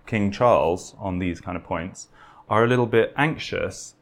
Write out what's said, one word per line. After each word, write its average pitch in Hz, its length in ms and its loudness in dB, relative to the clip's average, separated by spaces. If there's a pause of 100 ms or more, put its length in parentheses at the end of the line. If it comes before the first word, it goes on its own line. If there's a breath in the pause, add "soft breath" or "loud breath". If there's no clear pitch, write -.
King 101 240 0
Charles 92 680 2
on 95 200 -6
these 90 220 -4
kind 90 160 -10
of 82 80 -10
points 90 440 -8 (400 loud breath)
are 107 160 4
a - 20 2
little 123 200 2
bit 113 300 2
anxious 101 840 -4